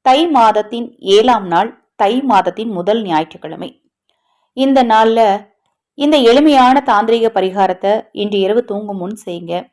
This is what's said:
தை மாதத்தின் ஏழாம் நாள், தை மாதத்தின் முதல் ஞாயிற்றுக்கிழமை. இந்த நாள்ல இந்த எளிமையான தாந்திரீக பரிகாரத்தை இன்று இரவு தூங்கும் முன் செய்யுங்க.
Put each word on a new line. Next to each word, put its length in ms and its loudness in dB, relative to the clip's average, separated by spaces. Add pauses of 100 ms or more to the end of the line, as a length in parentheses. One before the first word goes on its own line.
தை 280 2
மாதத்தின் 680 -2
ஏழாம் 480 2
நாள், 380 -4 (120)
தை 240 0
மாதத்தின் 480 -2
முதல் 340 -2
ஞாயிற்றுக்கிழமை. 800 -8 (680)
இந்த 320 2
நாள்ல 640 2 (480)
இந்த 220 0
எளிமையான 680 4
தாந்திரீக 480 0
பரிகாரத்தை 760 -2
இன்று 260 -4
இரவு 260 0
தூங்கும் 320 -8
முன் 200 -10 (100)
செய்யுங்க. 460 -10